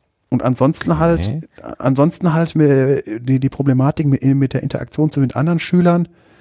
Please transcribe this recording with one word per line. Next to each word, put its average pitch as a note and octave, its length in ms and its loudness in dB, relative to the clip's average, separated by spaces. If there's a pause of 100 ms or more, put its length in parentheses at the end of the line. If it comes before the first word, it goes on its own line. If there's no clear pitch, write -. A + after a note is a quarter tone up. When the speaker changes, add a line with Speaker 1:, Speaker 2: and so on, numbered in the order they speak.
(300)
Speaker 1:
Und A#2+ 140 -2
ansonsten C3 480 0
Speaker 2:
Okay. D#3 80 0
Speaker 1:
halt, D#3+ 500 0 (300)
ansonsten D3+ 540 0
halt D#3+ 220 -2
mir, C#3 480 2 (160)
die, B2+ 200 0
die C3 100 -2
Problematik C#3 580 0
mit, C3 160 2
mit C3+ 300 0
der - 100 -4
Interaktion - 460 -4
zu C#3+ 120 -2
den B2+ 120 0
anderen E3 260 -2
Schülern, F3 500 0 (320)